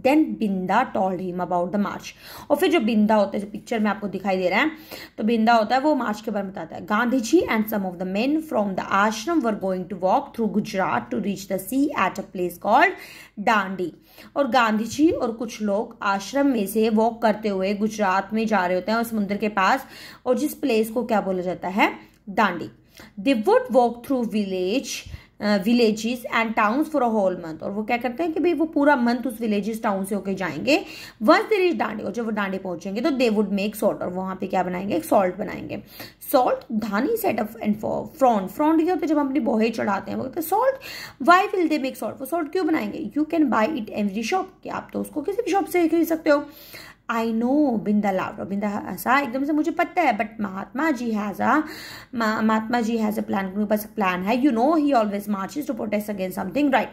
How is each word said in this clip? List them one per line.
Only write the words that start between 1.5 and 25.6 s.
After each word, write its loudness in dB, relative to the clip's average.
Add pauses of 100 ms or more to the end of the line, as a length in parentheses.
the 0
march, -8 (420)
और 6
फिर 2
जो 4
बिंदा 4
होता 2
है, -4
जो -10
पिक्चर -4
में 2
आपको -4
दिखाई -2
दे 2
रहा 2
है, 2 (460)
तो -4
बिंदा 4
होता 4
है 2
वो 4
मार्च -2
के -6
बारे -2
में -8
बताता -12
है। -12
"गांधी 2
जी 4
and 2
some -2
of -4
the -6
men 0
from 0
the -4
ashram 2
were -2
going -4
to -10
walk 4 (140)
through 0
Gujarat 0 (120)
to -2
reach -4
the -4
sea 0 (120)
at 0
a -8 (120)
place -4
called 6 (480)
डांडी," 0 (420)
और 2
गांधी 4
जी 4
और 0
कुछ -8
लोग -2
आश्रम 0
में 2
से 2
वॉक 2
करते 2
हुए 0
गुजरात 0
में 0
जा 2
रहे 0
होते -2
हैं 0
और 0
समुद्र -2
के -2
पास, 2 (400)
और 2
जिस -2
प्लेस 0
को -2
क्या 2
बोला -2
जाता -6
है, 2 (360)
डांडी। 0 (500)
They 2
would 4
walk 4 (100)
through 0
village -4 (200)
अ, 2
villages 2